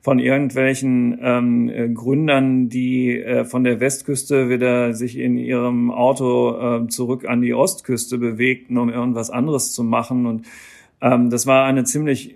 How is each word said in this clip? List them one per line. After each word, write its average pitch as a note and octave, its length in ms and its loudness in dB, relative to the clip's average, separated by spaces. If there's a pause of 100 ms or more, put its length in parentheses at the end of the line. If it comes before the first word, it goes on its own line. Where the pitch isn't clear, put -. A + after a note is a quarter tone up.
von C3+ 180 2
irgendwelchen, C3 1000 0
ähm, A#2+ 480 2
äh, A#2 200 -4
Gründern, C3 800 0
die, B2+ 500 -2
äh, B2 260 -2
von B2+ 180 -2
der A#2+ 160 2
Westküste C3+ 680 0
wieder B2 440 2
sich A#2+ 240 -6
in B2 200 0
ihrem B2 540 0
Auto, B2 920 0
äh, A#2 60 -6
zurück B2 380 -4
an A#2+ 140 0
die A#2+ 120 0
Ostküste B2+ 640 -2
bewegten, B2 600 -2
um A#2+ 120 2
irgendwas A#2 400 -2
anderes C3+ 420 -2
zu A#2+ 120 -4
machen. A#2 420 0
Und, A2+ 200 -4 (560)
ähm, B2 300 4
das A#2+ 160 -2
war C3+ 180 6
eine C3 200 2
ziemlich D3 500 -2